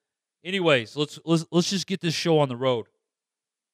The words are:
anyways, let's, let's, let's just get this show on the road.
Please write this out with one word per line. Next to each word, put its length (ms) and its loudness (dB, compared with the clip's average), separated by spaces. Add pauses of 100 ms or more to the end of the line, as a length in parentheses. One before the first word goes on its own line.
(420)
anyways, 540 0
let's, 280 -6
let's, 280 2
let's 180 2
just 160 -4
get 140 -6
this 120 -2
show 280 2
on 80 2
the 80 -8
road. 320 -2 (840)